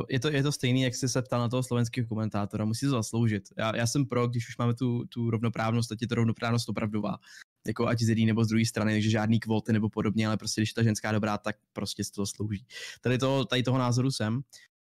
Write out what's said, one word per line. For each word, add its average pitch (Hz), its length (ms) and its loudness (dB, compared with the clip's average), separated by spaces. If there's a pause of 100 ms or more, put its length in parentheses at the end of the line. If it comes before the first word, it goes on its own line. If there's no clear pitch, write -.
je 131 100 0
to, 147 100 0
je 139 140 2
to 147 80 0
stejný, 131 300 2
jak 127 140 0
jsi 131 140 -2
se 131 120 0
ptal 123 180 -2
na 120 100 0
toho 127 140 0
slovenského 120 440 -2
komentátora, 107 580 -2
musí 110 200 -2
to 139 60 2
zasloužit. 113 520 0 (140)
Já, 110 200 0
já 117 100 2
jsem 147 180 2
pro, 120 220 0
když 120 220 -4
už - 80 -16
máme 120 160 2
tu, 120 320 -2
tu 117 260 -2
rovnoprávnost, 117 600 0
ať 110 100 -6
je 117 60 -2
to 120 80 -2
rovnoprávnost 117 540 2
opravdová, 104 460 -2 (520)
jako 117 200 0
ať 117 140 2
z 113 80 4
jedné 113 160 4
nebo 110 180 4
z 110 40 2
druhé 113 180 2
strany, 110 280 0
takže 107 160 2
žádný 110 300 4
kvóty 110 340 0
nebo 107 160 2
podobně, 107 380 0
ale 107 100 0
prostě, - 240 -4
když 110 80 2
je - 60 -12
ta 117 80 2
ženská 107 280 2
dobrá, 107 260 0
tak - 180 -6 (180)
prostě 101 300 -6
si - 80 -8
to 98 140 -4
zaslouží. 104 400 -6 (360)
Tady 123 160 2
to, 131 280 2
tady - 180 0
toho 131 140 2
názoru 123 340 2
jsem, 113 300 -2 (400)